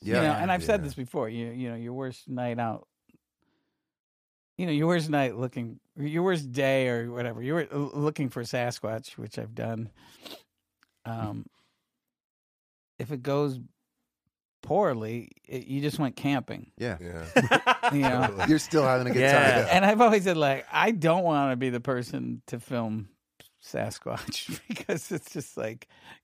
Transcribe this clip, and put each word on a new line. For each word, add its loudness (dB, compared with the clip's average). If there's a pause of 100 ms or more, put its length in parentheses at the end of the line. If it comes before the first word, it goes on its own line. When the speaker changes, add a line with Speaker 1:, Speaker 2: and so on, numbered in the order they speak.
Speaker 1:
You -2
Speaker 2:
Yeah. 4
Speaker 1:
know, 4
and -2
I've 0
said 2
Speaker 3:
Yeah. -6
Speaker 1:
this -8
before, -6
you, -6
you -8
know, -8
your -8
worst -10
night -4
out, -4 (1700)
you -4
know, 0
your 4
worst 2
night 2
looking, -6 (160)
your 0
worst 0
day 2
or -2
whatever, -6
you -2
were -2
l-, -4
looking -2
for -8
Sasquatch, -4
which -12
I've -10
done. -6 (1160)
Um, -6 (1500)
if -10
it -8
goes 0 (1000)
poorly, -2 (180)
it, -10
you -4
just -2
went -2
camping. -4
Speaker 2:
Yeah. -4
Speaker 3:
Yeah. 2 (100)
Speaker 1:
<laughs> - (220)
You 2
know? 2
Speaker 3:
Totally. -4
Speaker 2:
You're 6
still 2
having 4
a 0
good 2
Speaker 4:
Yeah. 6
Speaker 2:
time. 0
Speaker 1:
And 6
I've 6
always 8
said, 2
like, 2
I 4
don't 2
wanna 2
be 0
the -2
person -4
to -8
film -4 (520)
Sasquatch -8
<laughs> -20
because -6
it's -8
just -10
like -10 (340)